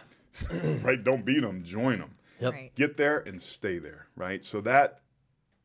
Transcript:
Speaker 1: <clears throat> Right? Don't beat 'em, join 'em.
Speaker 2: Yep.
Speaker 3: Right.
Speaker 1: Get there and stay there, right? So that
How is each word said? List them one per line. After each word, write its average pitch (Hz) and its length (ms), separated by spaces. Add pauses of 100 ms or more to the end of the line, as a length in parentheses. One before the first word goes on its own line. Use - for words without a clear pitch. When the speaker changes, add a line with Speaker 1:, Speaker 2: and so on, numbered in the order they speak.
(500)
Speaker 1:
<clears throat> - 20 (300)
Right? 127 200
Don't 120 220
beat 135 180
'em, 92 220
join 107 380
'em. 78 80 (300)
Speaker 2:
Yep. 123 120
Speaker 3:
Right. 131 220
Speaker 1:
Get 147 240
there 147 220
and 92 200
stay - 380
there, - 360
right? 92 300
So 104 160
that 127 400 (640)